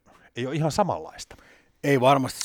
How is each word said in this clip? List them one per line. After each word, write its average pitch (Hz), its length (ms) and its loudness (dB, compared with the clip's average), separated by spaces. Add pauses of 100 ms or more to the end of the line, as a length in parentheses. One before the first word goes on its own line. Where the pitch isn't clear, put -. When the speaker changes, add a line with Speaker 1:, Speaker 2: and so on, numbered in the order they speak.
(360)
Speaker 1:
ei 123 120 -6
ole 139 80 -6
ihan 156 160 0
samanlaista. 135 640 -6 (480)
Speaker 2:
Ei 139 180 2
varmasti, 131 440 2